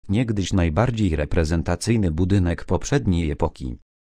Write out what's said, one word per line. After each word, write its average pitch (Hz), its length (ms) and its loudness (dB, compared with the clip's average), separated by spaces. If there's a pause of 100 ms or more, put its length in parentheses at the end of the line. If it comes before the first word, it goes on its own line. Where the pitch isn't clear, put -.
niegdyś 101 440 -2
najbardziej 98 640 2
reprezentacyjny 85 960 0
budynek 87 540 0
poprzedniej 90 680 0
epoki. 69 460 -4 (400)